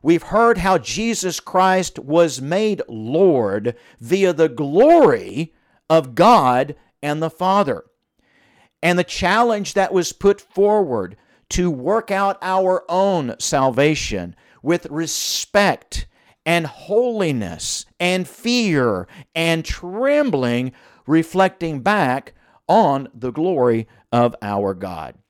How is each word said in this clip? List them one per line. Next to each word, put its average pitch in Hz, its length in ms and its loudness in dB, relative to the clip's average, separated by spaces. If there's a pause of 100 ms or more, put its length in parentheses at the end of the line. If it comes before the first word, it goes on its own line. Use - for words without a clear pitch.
We've 165 220 2
heard 233 360 2
how 185 180 2
Jesus 185 640 -4
Christ 185 580 0
was 143 420 0
made 190 460 -2
Lord 117 880 0 (240)
via 180 320 0
the 160 160 2
glory 151 1040 2 (360)
of 147 260 2
God 143 640 4 (240)
and 147 200 -4
the 160 80 -4
Father. 185 540 -2 (960)
And 175 180 2
the 175 60 0
challenge 208 720 -2
that 190 180 0
was 175 180 -2
put 196 300 0
forward 160 720 -2 (360)
to 180 200 0
work 180 400 -4
out 196 300 -2
our 185 480 0
own 180 500 0
salvation 131 960 -2 (260)
with 170 280 -2
respect - 1160 -4 (400)
and 165 220 0
holiness 180 1160 -4 (120)
and 180 300 -2
fear 151 800 0 (260)
and 165 300 -2
trembling, 175 1080 -2 (340)
reflecting 165 720 0
back 139 540 0 (340)
on 147 460 2
the 123 180 -6
glory 123 560 0 (240)
of 120 300 2
our 101 320 -2
God. 87 420 -12 (140)